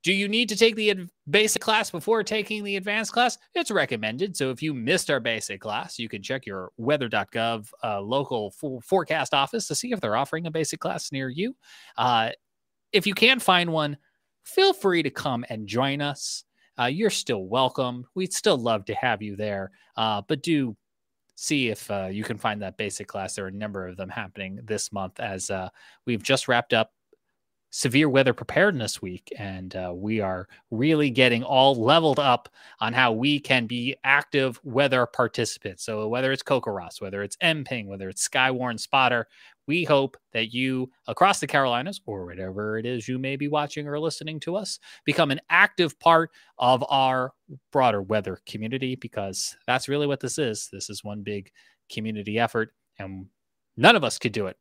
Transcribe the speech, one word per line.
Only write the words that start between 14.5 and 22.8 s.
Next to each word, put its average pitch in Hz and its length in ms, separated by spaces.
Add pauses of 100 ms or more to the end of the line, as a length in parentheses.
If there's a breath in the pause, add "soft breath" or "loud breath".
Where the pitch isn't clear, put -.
free 175 300
to 139 80
come 123 380
and 110 180
join 135 340
us. - 440 (340)
Uh, 131 60
you're 185 260
still 104 320
welcome. 123 720
We'd 185 180
still 185 240
love 113 280
to 104 100
have 113 260
you 104 140
there. 98 340 (260 soft breath)
Uh, 110 320
but 147 140
do 139 340 (600)
see 135 340
if, - 220
uh, 98 200
you 104 120
can 107 160
find 104 240
that 92 120
basic 104 320